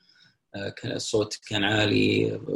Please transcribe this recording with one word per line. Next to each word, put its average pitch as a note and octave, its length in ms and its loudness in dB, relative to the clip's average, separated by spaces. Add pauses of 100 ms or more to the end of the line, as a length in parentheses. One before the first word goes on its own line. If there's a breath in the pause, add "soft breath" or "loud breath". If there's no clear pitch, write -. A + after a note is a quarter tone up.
(540 soft breath)
آه، G2+ 140 -6
ك-، - 180 -10
الصوت - 520 -2 (100)
كان G#2+ 160 -2
عالي، G#2+ 720 2 (180)